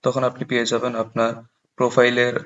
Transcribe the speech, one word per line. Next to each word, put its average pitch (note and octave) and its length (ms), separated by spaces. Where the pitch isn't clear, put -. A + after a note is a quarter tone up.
তখন B2+ 220
আপনি B2 200
পেয়ে A#2+ 220
যাবেন A#2 300
আপনার A2+ 360
প্রোফাইলের B2 580